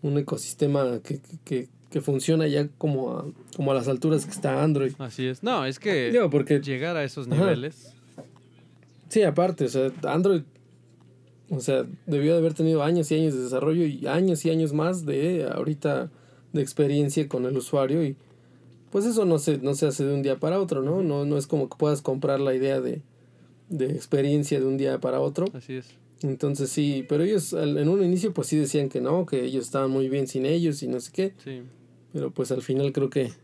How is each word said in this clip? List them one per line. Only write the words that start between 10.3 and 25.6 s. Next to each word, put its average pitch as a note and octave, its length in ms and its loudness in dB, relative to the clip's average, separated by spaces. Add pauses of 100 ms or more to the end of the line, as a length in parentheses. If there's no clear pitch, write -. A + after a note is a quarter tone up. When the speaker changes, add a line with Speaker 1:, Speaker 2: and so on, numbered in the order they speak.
Speaker 1:
o D3 80 -2
sea, B2+ 260 0 (220)
debió D3 260 2
de E3+ 60 4
haber D#3+ 160 2
tenido D#3+ 280 2
años D#3+ 280 2
y D#3+ 40 2
años D#3 200 2
de B2+ 80 -2
desarrollo C#3 420 2
y C#3 220 -4
años E3+ 360 2
y E3 60 2
años D#3+ 240 2
más E3 320 0
de D#3 480 0
ahorita D3 560 -2 (420)
de - 120 0
experiencia C#3+ 680 0
con B2+ 160 -2
el C3+ 100 -2
usuario C#3 480 0
y, C3+ 140 -2 (720)
pues, G3+ 140 0
eso A3 200 2
no E3 140 4
se, C#3+ 180 0
no C3+ 160 -2
se D3 140 2
hace C#3 180 0
de C#3 80 2
un C#3 80 0
día C3+ 180 0
para E3+ 200 0
otro, E3 220 -2
¿no? C#3+ 140 0
Speaker 2:
Ujú. F#3+ 80 0
Speaker 1:
No, C#3+ 220 0
no D3 120 0
es C#3 100 -4
como C#3 220 0
que - 80 -14
puedas D3 240 2
comprar C#3 380 0
la C3+ 160 2
idea C3+ 240 0
de, B2+ 220 -4 (680)
de C#3 220 -2
experiencia C#3+ 680 2
de C3 60 2
un C3+ 120 0
día C3+ 220 0
para B2+ 200 0
otro. C#3+ 340 0
Speaker 2:
Así C3 200 -12